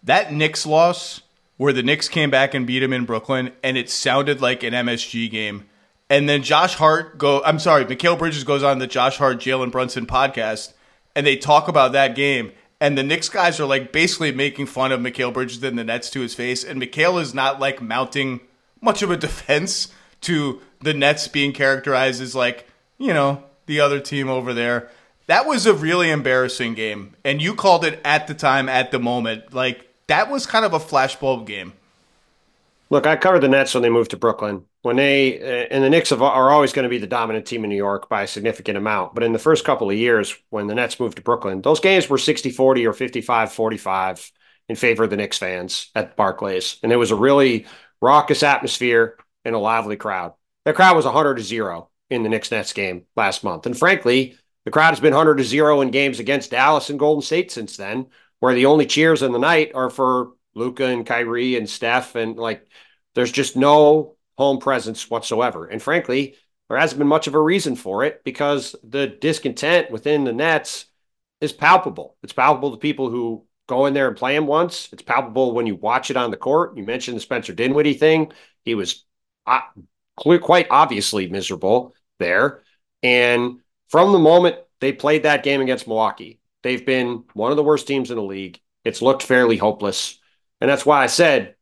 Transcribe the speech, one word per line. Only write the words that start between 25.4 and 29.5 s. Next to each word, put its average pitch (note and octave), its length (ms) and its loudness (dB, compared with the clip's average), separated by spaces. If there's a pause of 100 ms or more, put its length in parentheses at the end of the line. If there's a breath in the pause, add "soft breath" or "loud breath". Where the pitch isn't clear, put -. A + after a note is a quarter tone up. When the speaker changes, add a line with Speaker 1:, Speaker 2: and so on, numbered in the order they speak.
Speaker 1:
was C4 180 -2
a G#3+ 80 6
really E3 380 0
embarrassing B2+ 640 0
game. G#2+ 500 -8
And C#3+ 160 -2
you F3+ 140 -2
called F#3 280 4
it D#3 220 -4
at D3+ 220 2
the D3+ 80 -10
time, C3+ 340 0
at C3 220 0
the C3+ 80 -2
moment. A#2 560 -4